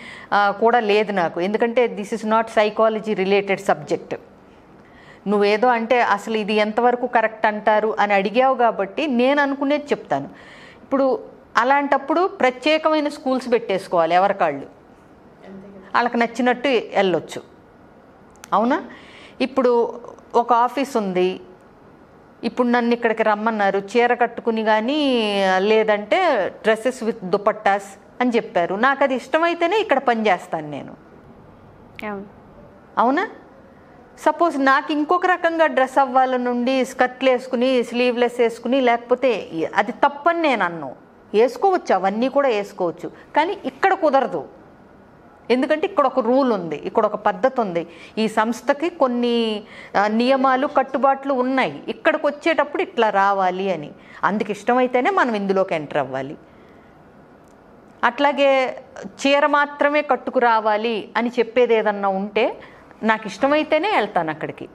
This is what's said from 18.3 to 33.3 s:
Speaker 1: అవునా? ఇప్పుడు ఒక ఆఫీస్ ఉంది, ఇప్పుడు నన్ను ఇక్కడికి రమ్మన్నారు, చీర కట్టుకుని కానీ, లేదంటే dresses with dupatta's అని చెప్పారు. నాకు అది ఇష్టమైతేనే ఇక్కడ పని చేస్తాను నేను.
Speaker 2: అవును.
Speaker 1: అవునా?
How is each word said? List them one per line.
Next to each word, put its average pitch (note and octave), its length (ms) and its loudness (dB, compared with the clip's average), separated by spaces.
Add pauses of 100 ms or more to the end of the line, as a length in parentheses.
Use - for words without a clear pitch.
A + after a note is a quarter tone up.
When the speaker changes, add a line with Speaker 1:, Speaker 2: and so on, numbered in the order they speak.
Speaker 1:
అవునా? A#3+ 320 0 (560)
ఇప్పుడు B3 600 0 (340)
ఒక A#3 180 2
ఆఫీస్ B3 440 0
ఉంది, F#3 440 0 (1040)
ఇప్పుడు A#3+ 240 -2
నన్ను A#3+ 240 0
ఇక్కడికి A3+ 300 0
రమ్మన్నారు, G#3 560 0
చీర A#3+ 360 2
కట్టుకుని A3+ 500 -2
కానీ, A3+ 680 0 (240)
లేదంటే G#3+ 920 2 (160)
dresses A3 320 0
with A3 260 -4
dupatta's G3+ 580 0 (380)
అని B3 100 2
చెప్పారు. F#3+ 440 0
నాకు C4+ 300 2
అది C4+ 100 0
ఇష్టమైతేనే E4+ 640 0
ఇక్కడ C#4+ 180 2
పని A#3 280 0
చేస్తాను F3 440 -2
నేను. C#3+ 220 -12 (1160)
Speaker 2:
అవును. G3+ 140 -10 (720)
Speaker 1:
అవునా? C#4+ 320 0 (880)